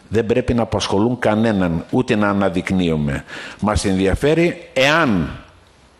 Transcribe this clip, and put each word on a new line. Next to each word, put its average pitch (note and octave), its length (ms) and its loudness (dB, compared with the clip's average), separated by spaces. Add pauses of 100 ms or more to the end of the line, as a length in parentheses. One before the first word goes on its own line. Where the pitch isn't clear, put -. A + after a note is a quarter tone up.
δεν A2 180 0
πρέπει A#2+ 280 0
να A#2 80 2
απασχολούν G#2+ 560 0
κανέναν, G#2+ 720 0
ούτε B2 260 0
να G#2 120 2
αναδεικνύουμε. F2 960 0 (360)
Μας G2+ 240 0
ενδιαφέρει A2 880 0
εάν C3 680 2 (600)